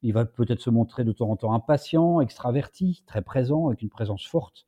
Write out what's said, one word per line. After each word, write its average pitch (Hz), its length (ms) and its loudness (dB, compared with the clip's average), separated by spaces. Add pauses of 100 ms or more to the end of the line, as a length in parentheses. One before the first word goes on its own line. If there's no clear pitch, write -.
il 113 100 0
va 113 120 2
peut-être 123 360 -2
se - 100 -2
montrer 117 340 0
de 113 80 0
temps 110 180 -2
en 110 60 0
temps 110 160 -2
impatient, 160 680 2
extraverti, 143 840 -2
très 104 160 -4
présent, 147 440 0
avec 120 160 -2
une 107 60 -6
présence 101 360 -6
forte. - 440 -6